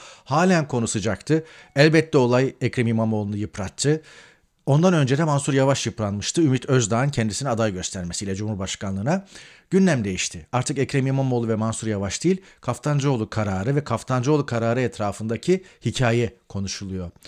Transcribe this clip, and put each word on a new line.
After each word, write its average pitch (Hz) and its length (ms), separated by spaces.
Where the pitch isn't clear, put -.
Halen 165 440
konu 117 200
sıcaktı. 113 580
Elbette 156 420
olay 127 440
Ekrem 123 260
İmamoğlu'nu 110 500
yıprattı. 104 640
Ondan 160 280
önce 139 240
de 165 60
Mansur 147 300
Yavaş 135 320
yıpranmıştı. 104 560
Ümit 131 280
Özdağ'ın 123 400
kendisini 117 400
aday 110 240
göstermesiyle 92 600
Cumhurbaşkanlığına 104 920
gündem 170 340
değişti. 92 480
Artık 127 260
Ekrem 135 300
İmamoğlu 131 400
ve 113 80
Mansur 110 320
Yavaş 101 360
değil, 185 180
Kaftancıoğlu 131 680
kararı 101 460
ve 147 80
Kaftancıoğlu 127 640
kararı 117 360
etrafındaki 113 800
hikaye 120 500
konuşuluyor. 95 640